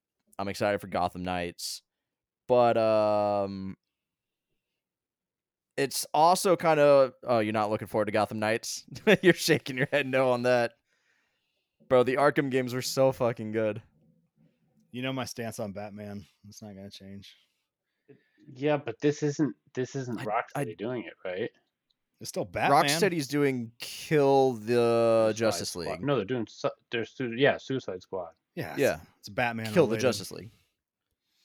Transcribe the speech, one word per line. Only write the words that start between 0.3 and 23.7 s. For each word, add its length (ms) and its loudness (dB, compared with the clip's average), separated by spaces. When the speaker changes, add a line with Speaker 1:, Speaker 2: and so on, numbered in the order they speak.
Speaker 1:
I'm 80 -8
excited 340 -2
for 60 -14
Gotham 360 -4
Knights. 580 -8
But, 300 4
um, 1000 0
it's 380 -4
also 420 4
kinda, 580 4
oh, 160 2
you're 140 0
not 160 0
looking 180 -4
forward 180 0
to 60 -4
Gotham 280 0
Knights? 440 -4
<laughs> 160 4
You're 120 8
shaking 440 -2
your 140 -2
head 160 0
no 240 2
on 120 0
that. 280 2
Bro, 160 6
the 120 0
Arkham 340 2
games 240 -2
were 80 -4
so 300 2
fucking 400 -4
good. 300 -2
Speaker 2:
You 120 -10
know 100 -4
my 120 -4
stance 340 -10
on 140 -8
Batman. 520 -14
It's 120 -20
not 140 -18
gonna 140 -16
change. 460 -20
Speaker 3:
Yeah, 220 0
but 240 -10
this 200 2
isn't, 340 0
this 200 -4
isn't 260 -6
Speaker 1:
I, 40 -10
Speaker 3:
Rocksteady 460 -4
Speaker 1:
I 60 -14
Speaker 3:
doing 260 -6
it, 100 -16
right? 260 -6
Speaker 2:
It's 80 -14
still 160 -8
Batman. 400 2
Speaker 1:
Rocksteady's 420 0
doing 520 0